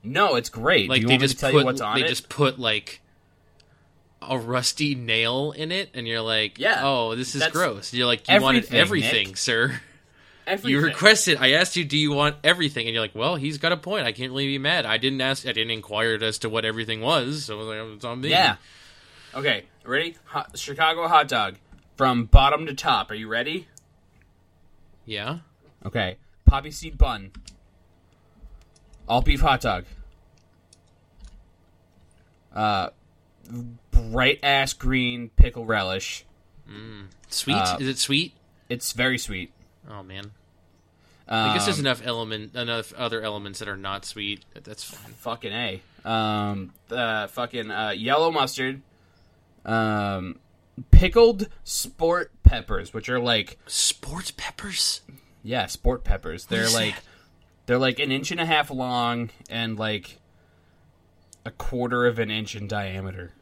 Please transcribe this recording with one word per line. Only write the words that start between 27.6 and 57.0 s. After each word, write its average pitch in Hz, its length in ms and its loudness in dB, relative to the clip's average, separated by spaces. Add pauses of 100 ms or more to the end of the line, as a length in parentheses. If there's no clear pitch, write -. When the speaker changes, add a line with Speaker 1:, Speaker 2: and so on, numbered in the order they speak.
Speaker 1:
All 123 120 2
beef 143 200 4
hot 143 200 4
dog. 95 240 -2 (2750)
Uh, 104 360 0 (1000)
bright 123 520 4
ass 139 300 2
green 123 640 -2
pickle 120 300 8
relish. 95 600 -2 (440)
Speaker 2:
Mm. 104 360 -18 (220)
Sweet? - 280 -2
Speaker 1:
Uh, 92 240 2
Speaker 2:
Is 131 80 -4
it 131 100 -4
sweet? 151 360 0 (360)
Speaker 1:
It's - 240 -6
very 127 240 0
sweet. 92 340 -10 (380)
Speaker 2:
Oh, 101 140 -16
man. 98 280 -16 (960)
I 110 280 0
guess 202 100 0
there's 175 140 0
Speaker 1:
Um, 139 60 -2
Speaker 2:
enough 120 200 -2
element, 110 500 -8
enough 117 400 -6
other 113 260 -4
elements 104 380 -10
that 104 80 -10
are 98 100 -8
not 98 280 -10
sweet. 104 400 -10 (180)
That's - 200 -16
fine. - 300 -18
Speaker 1:
Fucking 117 380 -10
A. 107 300 -6 (260)
Um, 104 640 -2 (160)
the 113 440 -4
fucking, 117 400 -8
uh, 107 260 -4
yellow 147 340 2
mustard. 135 500 -2 (840)
Um, 104 760 -4 (520)
pickled 214 560 8 (160)
sport - 680 -4 (120)
peppers, 104 500 6
which 113 160 -8
are 123 100 0
like 113 460 0
Speaker 2:
Sport - 720 -4
peppers? - 640 -6 (400)
Speaker 1:
Yeah, 110 240 -4
sport - 380 0
peppers. - 420 -2
Speaker 2:
What - 60 -20
Speaker 1:
They're 113 140 0
Speaker 2:
is 113 100 0
Speaker 1:
like, 107 200 0
Speaker 2:
that? - 80 -16 (600)